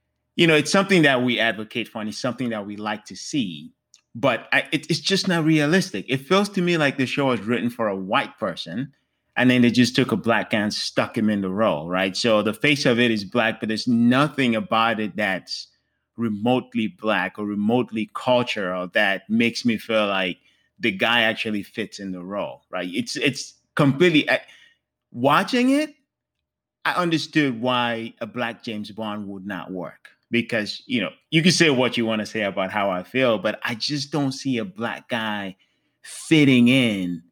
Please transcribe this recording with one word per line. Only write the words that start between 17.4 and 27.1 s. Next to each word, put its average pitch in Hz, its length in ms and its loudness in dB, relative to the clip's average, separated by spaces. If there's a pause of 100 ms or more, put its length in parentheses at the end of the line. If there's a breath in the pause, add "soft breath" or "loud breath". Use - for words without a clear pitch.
remotely 107 680 -2
cultural 95 760 -2
that 98 400 0
makes 113 340 2
me 113 140 2
feel 110 300 0
like 95 300 -2 (420)
the 110 120 0
guy 117 300 2
actually 107 420 -2
fits - 340 -10
in 98 140 -10
the 90 100 -10
role, 90 480 -8
right? 90 220 -6
It's, 120 240 -6
it's - 380 -4 (220)
completely, 151 540 4
I, 131 120 2 (720 soft breath)
watching 190 560 2
it, 294 260 0 (880)
I 156 120 -2
understood 151 640 0